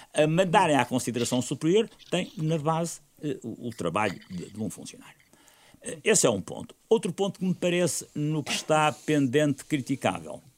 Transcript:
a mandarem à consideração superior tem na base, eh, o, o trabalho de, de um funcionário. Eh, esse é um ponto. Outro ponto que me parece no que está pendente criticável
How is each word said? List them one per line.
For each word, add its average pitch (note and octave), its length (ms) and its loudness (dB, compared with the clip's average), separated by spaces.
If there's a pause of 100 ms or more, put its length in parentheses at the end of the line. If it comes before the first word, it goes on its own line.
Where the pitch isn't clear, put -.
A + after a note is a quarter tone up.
(140)
a D3+ 120 4
mandarem F3 500 4
à B2 100 4
consideração B2 560 0
superior F3+ 480 0 (200)
tem F#3 280 -2
na D#3+ 180 0
base, D#3+ 440 -2 (220)
eh, D3 200 -4
o, A#2 260 -8
o - 20 -4
trabalho F#2 480 -2 (120)
de, - 180 -10
de G#2 120 -12
um G2+ 100 -4
funcionário. - 500 -18 (600)
Eh, - 220 -10
esse G3+ 220 4
é B2+ 40 6
um G2+ 100 -2
ponto. - 340 -12 (140)
Outro G#3+ 240 2
ponto G3 260 -4
que F#3 60 -4
me F#3 100 0
parece F3+ 600 0
no D3+ 280 -2
que - 100 -8
está D#3 400 2
pendente D3 720 2
criticável F2+ 800 -4 (160)